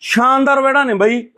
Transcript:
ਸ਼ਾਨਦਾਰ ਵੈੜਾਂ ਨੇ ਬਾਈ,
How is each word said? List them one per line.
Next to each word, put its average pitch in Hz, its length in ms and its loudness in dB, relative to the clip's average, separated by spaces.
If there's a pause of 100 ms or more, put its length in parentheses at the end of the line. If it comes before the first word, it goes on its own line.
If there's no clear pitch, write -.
ਸ਼ਾਨਦਾਰ 269 600 0
ਵੈੜਾਂ 269 240 0
ਨੇ 240 100 -4
ਬਾਈ, 226 440 0